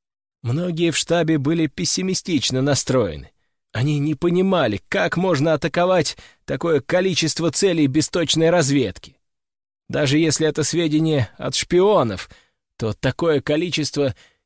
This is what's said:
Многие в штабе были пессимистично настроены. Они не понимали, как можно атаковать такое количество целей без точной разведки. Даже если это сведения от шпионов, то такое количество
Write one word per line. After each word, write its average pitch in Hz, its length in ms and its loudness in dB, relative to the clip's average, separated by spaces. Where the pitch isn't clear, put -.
Многие 165 480 -2
в 147 60 -2
штабе 160 420 0
были 156 280 0
пессимистично 170 960 -2
настроены. 123 680 -2
Они 143 260 -2
не 147 160 -2
понимали, 175 760 0
как 185 280 -2
можно 165 380 2
атаковать 175 640 0
такое 143 360 0
количество 170 720 0
целей 165 380 2
без 147 200 0
точной 160 420 0
разведки. 139 680 0
Даже 143 300 0
если 156 280 2
это 151 160 0
сведения 156 760 0
от 131 160 -6
шпионов, 175 760 2
то 110 160 -4
такое 143 480 0
количество 147 720 -2